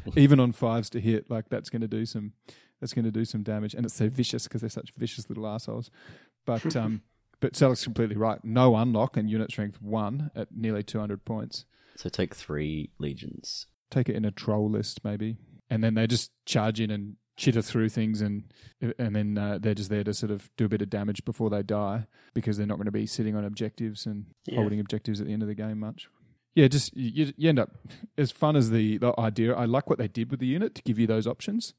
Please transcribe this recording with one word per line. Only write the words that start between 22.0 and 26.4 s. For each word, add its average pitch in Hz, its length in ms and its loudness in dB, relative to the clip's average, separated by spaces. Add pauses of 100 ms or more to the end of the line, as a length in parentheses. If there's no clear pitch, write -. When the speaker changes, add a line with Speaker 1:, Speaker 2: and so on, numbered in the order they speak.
Speaker 2:
because 117 220 0
they're 104 100 0
not 104 120 -2
gonna 101 120 -4
be 107 160 -2
sitting 107 300 -2
on 104 80 -2
objectives 107 640 -6
and 104 200 -6 (200)
Speaker 3:
Yeah. - 140 -8
Speaker 2:
holding 104 200 2
objectives 107 400 -4
at 104 60 -4
the 104 60 -4
end 107 100 -2
of 104 60 -4
the 107 60 -6
game 110 240 -6
much. 107 300 -10 (460)